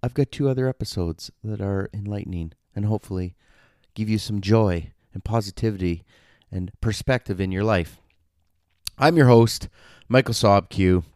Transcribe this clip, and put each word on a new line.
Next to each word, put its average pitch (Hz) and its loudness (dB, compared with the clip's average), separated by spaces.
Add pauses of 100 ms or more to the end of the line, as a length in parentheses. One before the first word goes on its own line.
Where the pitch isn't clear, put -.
I've 123 -4
got 139 -2
two 139 -2
other 131 -2
episodes 90 -8 (120)
that 104 -8
are 98 -4
enlightening 101 -8 (240)
and 101 -6
hopefully 95 -4 (580)
give 107 -4
you 107 0
some 101 -6
joy 98 0 (220)
and 101 -12
positivity 98 -4 (480)
and 92 -8 (120)
perspective 110 -4
in 95 -2
your 95 -2
life. 95 -2 (960)
I'm 165 4
your 139 8
host, 117 6 (400)
Michael 123 2
Sobq 95 2 (120)